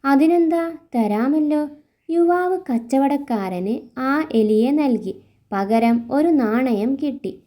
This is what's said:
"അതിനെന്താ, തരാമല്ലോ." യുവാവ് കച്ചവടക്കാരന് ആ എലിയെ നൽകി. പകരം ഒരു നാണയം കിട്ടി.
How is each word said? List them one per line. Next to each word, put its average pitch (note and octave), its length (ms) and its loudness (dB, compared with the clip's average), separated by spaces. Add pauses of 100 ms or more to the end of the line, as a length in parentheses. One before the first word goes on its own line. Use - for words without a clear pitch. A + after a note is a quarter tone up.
"അതിനെന്താ, E4 600 4 (240)
തരാമല്ലോ." C#4 720 0 (460)
യുവാവ് F4 520 2
കച്ചവടക്കാരന് A#3 1120 -2 (240)
ആ C4 140 -2 (220)
എലിയെ A3 360 4
നൽകി. B3+ 440 0 (380)
പകരം A3+ 460 0 (140)
ഒരു D4+ 180 2
നാണയം A#3+ 640 0
കിട്ടി. C4+ 380 -6 (140)